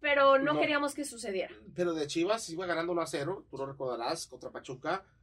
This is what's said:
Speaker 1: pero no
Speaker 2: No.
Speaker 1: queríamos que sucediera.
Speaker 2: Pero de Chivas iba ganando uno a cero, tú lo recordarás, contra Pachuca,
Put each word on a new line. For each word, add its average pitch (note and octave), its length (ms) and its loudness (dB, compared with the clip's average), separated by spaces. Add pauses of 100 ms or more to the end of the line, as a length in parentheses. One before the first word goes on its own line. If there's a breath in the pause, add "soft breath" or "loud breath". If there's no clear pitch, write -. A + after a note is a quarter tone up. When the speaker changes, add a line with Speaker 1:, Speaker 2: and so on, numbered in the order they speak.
Speaker 1:
pero C#4 380 6
no C#4+ 160 2
Speaker 2:
No. D4 60 2
Speaker 1:
queríamos D4 340 2
que D4 100 -6
sucediera. A3 500 -4 (200)
Speaker 2:
Pero F3 200 2
de D3+ 120 -2
Chivas F#3 440 0
iba E3 160 -6
ganando E3+ 260 0
uno E3+ 100 2
a D#3+ 40 -2
cero, D#3+ 440 -4
tú C3 80 -10
lo C3+ 80 -4
recordarás, C3+ 640 -4
contra B2+ 220 -14
Pachuca, C#3+ 540 -6 (180)